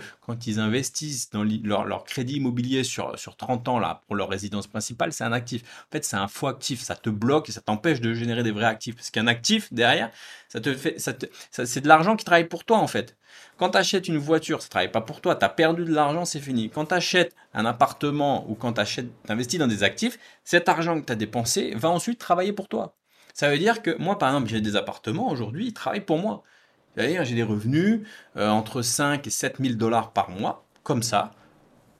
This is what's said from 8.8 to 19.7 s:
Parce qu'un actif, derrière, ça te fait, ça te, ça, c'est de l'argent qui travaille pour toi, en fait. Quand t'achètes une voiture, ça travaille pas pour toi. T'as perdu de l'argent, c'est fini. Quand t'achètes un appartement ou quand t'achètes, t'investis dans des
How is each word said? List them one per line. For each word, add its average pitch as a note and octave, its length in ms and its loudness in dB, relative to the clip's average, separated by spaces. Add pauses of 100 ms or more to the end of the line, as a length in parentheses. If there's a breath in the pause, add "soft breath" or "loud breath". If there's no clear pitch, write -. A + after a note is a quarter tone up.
Parce - 160 -14
qu'un A2+ 160 2
actif, A#2+ 440 0
derrière, C3 400 2 (380 loud breath)
ça A2+ 100 -6
te C3+ 140 0
fait, C3+ 260 -4
ça C3 140 -4
te, - 140 -8 (240 loud breath)
ça, B2+ 140 -4
c'est C3 160 -4
de D3 60 0
l'argent E3 300 8
qui - 80 -8
travaille E3+ 240 4
pour - 160 -10
toi, A3 140 4
en D3+ 80 2
fait. - 280 -4 (400 loud breath)
Quand F3+ 140 0
t'achètes F#3+ 400 2
une D#3 80 2
voiture, D#3 440 2
ça - 60 -14
travaille F#2 240 0
pas A2+ 80 0
pour - 220 -8
toi. F3 140 2
T'as G2 120 4
perdu E3+ 380 2
de D#3+ 80 0
l'argent, D3+ 320 2
c'est D3+ 160 -6
fini. B2 280 -2
Quand D3+ 160 -4
t'achètes F3 480 2 (200 soft breath)
un A2 100 -2
appartement C#3 840 0
ou G#2+ 60 -4
quand A#2 180 -4
t'achètes, A#2+ 340 -2 (160)
t'investis B2 360 -4
dans C#3 80 4
des G2+ 160 2